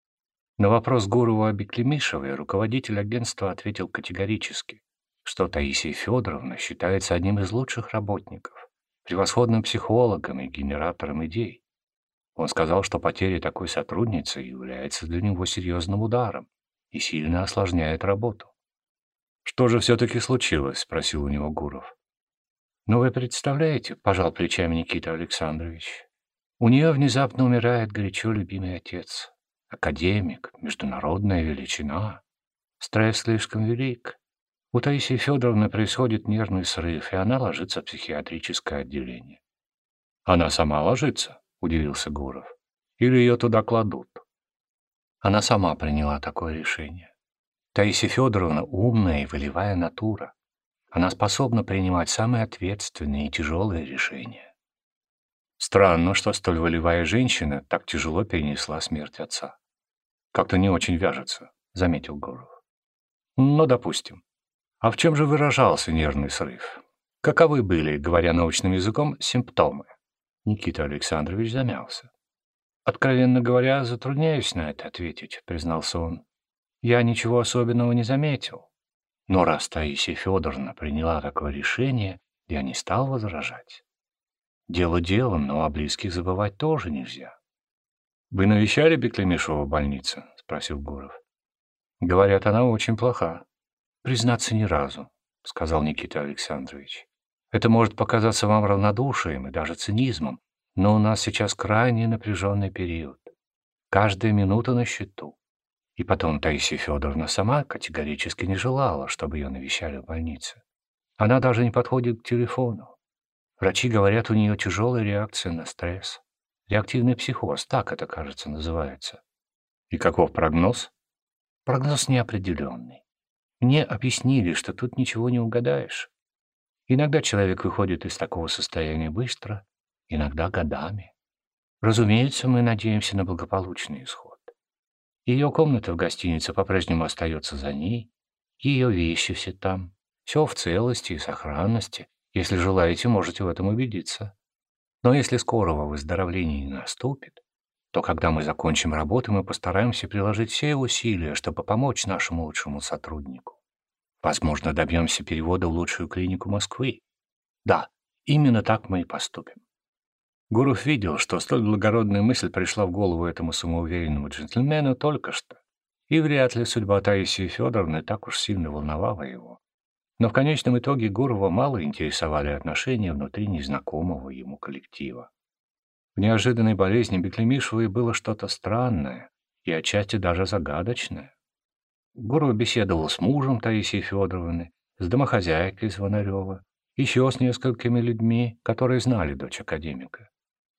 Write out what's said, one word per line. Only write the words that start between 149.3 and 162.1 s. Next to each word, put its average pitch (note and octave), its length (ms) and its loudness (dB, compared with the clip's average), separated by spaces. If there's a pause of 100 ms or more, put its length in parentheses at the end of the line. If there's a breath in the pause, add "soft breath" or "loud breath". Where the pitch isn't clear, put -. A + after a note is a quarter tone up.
мы G2 140 0
постараемся G2 640 -2
приложить G#2 420 -2
все D3+ 240 -2
усилия, G#2+ 600 -2
чтобы E2 280 -6
помочь A#2+ 440 0
нашему E2 380 -2
лучшему D2 360 -6
сотруднику. D2 800 -10 (600)
Возможно, D#2 520 0
добьёмся D#2+ 520 0
перевода E2+ 440 0
в - 20 0
лучшую E2+ 380 -4
клинику F#2 420 -4
Москвы. A#2 520 -4 (640)
Да, - 240 2 (360)
именно C#3 400 4
так A2 240 0
мы F#2 140 0
и - 20 -10
поступим». - 580 -10 (880)
Гуров A#2+ 360 2
видел, G2 320 0
что - 200 -2
столь B2+ 240 0
благородная G#2 600 2